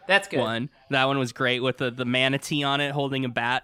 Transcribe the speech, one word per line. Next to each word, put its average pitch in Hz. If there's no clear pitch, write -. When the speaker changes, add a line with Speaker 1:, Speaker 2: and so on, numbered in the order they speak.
Speaker 1:
That's 190
good. 139
Speaker 2:
one. 117
That 135
one 139
was 120
great 123
with 127
the, 127
the 127
manatee 135
on 139
it 143
holding 139
a 127
bat, 120